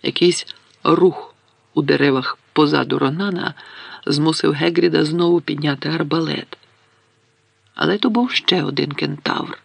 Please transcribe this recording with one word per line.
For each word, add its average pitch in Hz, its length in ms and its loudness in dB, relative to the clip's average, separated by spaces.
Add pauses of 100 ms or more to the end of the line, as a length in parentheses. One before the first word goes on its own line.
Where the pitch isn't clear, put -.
Якийсь - 520 0 (280)
рух 175 520 2 (380)
у 156 80 2
деревах 139 560 0 (160)
позаду 147 460 2
Ронана 175 540 -2 (520)
змусив 156 460 0
Гегріда 160 540 2
знову 170 360 2
підняти 147 480 -4
арбалет. 156 680 -4 (1200)
Але 170 220 0
то 247 120 0
був 240 220 0
ще - 320 0
один 143 280 -2
кентавр - 720 -6